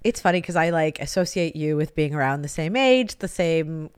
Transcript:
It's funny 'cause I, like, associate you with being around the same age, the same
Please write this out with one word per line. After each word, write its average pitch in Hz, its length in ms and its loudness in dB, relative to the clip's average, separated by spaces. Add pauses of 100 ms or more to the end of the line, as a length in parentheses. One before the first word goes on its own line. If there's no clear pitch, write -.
It's 233 160 0
funny 180 220 2
'cause 175 140 -6
I, 165 160 2
like, 156 280 0
associate 170 560 -2
you 151 220 0
with 156 160 -2
being 151 220 0
around 139 260 0
the 147 60 -6
same 160 280 -4
age, 254 440 4
the 190 80 -4
same 160 720 -2